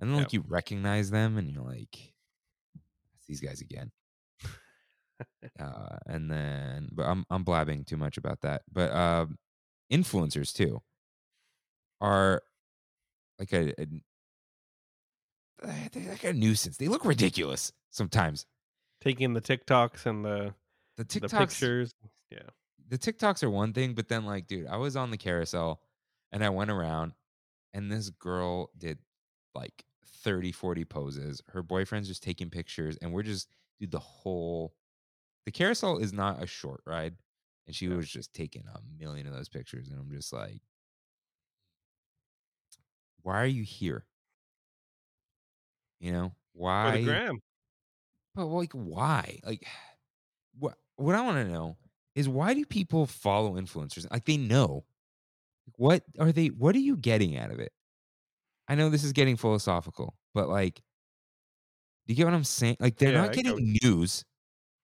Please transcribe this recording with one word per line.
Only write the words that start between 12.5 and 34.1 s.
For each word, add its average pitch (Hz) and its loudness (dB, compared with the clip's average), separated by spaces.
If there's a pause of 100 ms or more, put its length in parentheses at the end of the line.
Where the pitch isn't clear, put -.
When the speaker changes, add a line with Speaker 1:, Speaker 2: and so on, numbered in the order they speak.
Speaker 1:
like 98 -4
a, 82 2
a, 80 -6 (2000)
they're 185 -10
like 196 -10
a 180 0
nuisance. 110 2
They 135 -4
look 240 0
ridiculous 92 2 (180)
sometimes. 85 2 (540)
Speaker 2:
Taking 127 2
the 113 0
TikToks 123 2
and 107 -2
the, 101 -4 (420)
Speaker 1:
The 113 -6
Speaker 2:
the - -6
Speaker 1:
TikToks 208 -2
Speaker 2:
pictures. 123 2 (360)
Yeah. - -18 (360)
Speaker 1:
the 127 -6
TikToks 214 0
are 127 2
one 104 2
thing, 127 -2
but 107 -4
then, 113 -2
like, 101 -6
dude, 90 -8
I 98 -6
was 131 -4
on 127 -4
the 110 -6
carousel 85 -2 (480)
and 104 -2
I 104 2
went 98 -2
around 80 -2 (600)
and 101 -6
this 107 -4
girl 90 -4
did, 82 -8 (560)
like, - -14 (200)
thirty, 90 -4
forty 85 -4
poses. 69 -10
Her 90 -10
boyfriend's 95 -4
just 92 -12
taking 87 -8
pictures 78 -8
and 85 -8
we're 98 -4
just, 101 -8 (320)
dude, 95 -8
the - -6
whole, 85 -6 (720)